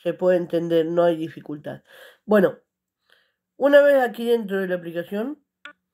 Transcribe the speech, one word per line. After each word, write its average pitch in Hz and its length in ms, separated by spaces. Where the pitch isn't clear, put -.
se 170 120
puede 180 240
entender, 165 480
no 170 180
hay 170 120
dificultad. 147 680
Bueno, 202 360
una 285 260
vez 285 180
aquí 233 300
dentro 196 280
de 190 100
la 180 80
aplicación. 175 680